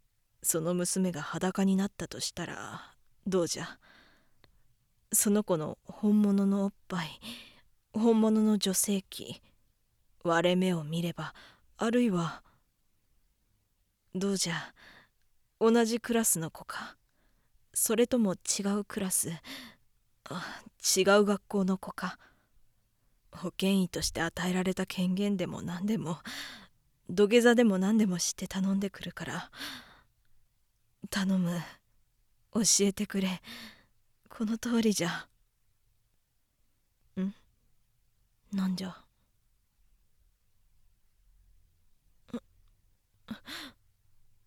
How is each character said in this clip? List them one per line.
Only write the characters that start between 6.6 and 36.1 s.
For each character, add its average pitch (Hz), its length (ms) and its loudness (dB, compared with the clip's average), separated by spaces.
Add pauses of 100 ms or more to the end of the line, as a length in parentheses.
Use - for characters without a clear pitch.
お - 20 0
っ 202 60 -6 (140)
ぱ 175 160 -4
い、 - 160 -12 (720)
本 220 280 4
物 220 220 4
の 214 160 4
女 190 160 0
性 196 260 0
器、 - 400 -14 (840)
割 170 260 4
れ 180 60 4
目 185 180 2
を 165 100 -4
見 160 180 -4
れ 170 120 -4
ば、 151 200 -10 (440)
あ 220 120 0
る 247 140 4
い 233 80 4
は、 170 320 -2 (1700)
ど 196 180 0
う 196 60 0
じ 175 140 -2
ゃ？ 165 220 -8 (840)
同 226 260 4
じ 226 140 -2
ク - 140 -6
ラ 226 120 2
ス - 140 0
の 160 120 -8
子 - 140 -20
か？ - 320 -14 (760)
そ - 220 0
れ 240 100 4
と 247 140 2
も 202 140 2
違 - 300 -4 (160)
う 208 40 -6
ク - 160 -8
ラ 190 120 -4
ス、 - 200 -2 (1000)
あ、 - 320 -10 (360)
違 190 40 4 (180)
う 208 60 6
学 202 220 0
校 202 160 0
の 185 140 2
子 - 160 -10
か？ - 240 -8 (1120)
保 175 200 -10
健 190 300 2
医 180 60 0
と 151 140 -6
し - 100 -2
て - 100 -4
与 170 280 -2
え 180 40 0
ら 185 100 0
れ 185 100 0
た 190 120 -2
権 185 300 0
限 202 220 0
で 180 100 -4
も - 140 -8
何 175 240 -6
で 220 120 0
も、 160 200 -4 (920)
土 196 180 4
下 233 140 8
座 233 140 8
で 247 80 6
も 202 140 6
何 196 200 2
で 220 80 6
も 180 140 0
し - 140 -2
て - 140 -10
頼 190 260 0
ん 196 80 0
で 202 80 -2
く - 140 -16
る 175 100 -10
か 165 120 -12
ら。 160 260 -8 (1600)
頼 190 280 0
む。 175 240 0 (920)
教 226 80 0 (200)
え 202 120 4
て 208 140 -2
く 196 140 -2
れ。 185 200 0 (880)
こ - 160 -6
の 226 120 -2
通 233 240 0
り 220 120 4
じ 170 120 0
ゃ。 170 220 -4 (1900)